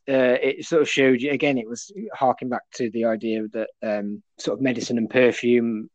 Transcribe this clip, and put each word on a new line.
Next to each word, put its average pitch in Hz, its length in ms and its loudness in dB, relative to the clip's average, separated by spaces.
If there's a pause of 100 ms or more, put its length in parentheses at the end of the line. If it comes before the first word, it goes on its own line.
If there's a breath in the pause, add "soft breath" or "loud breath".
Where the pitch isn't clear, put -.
uh, 131 320 4
it 135 240 -2
sort 160 180 4
of - 60 0
showed 131 320 4
you, 143 120 -2
again, 139 260 0
it 110 100 -8
was 120 220 -12 (240)
harking 127 360 0
back 117 120 -6 (120)
to 120 160 -4
the 113 160 -2
idea 110 420 -2
that, 110 220 -6 (120)
um, 104 400 -4 (160)
sort - 180 -4
of 127 60 -6
medicine 120 360 -2
and 110 120 -2
perfume 120 840 2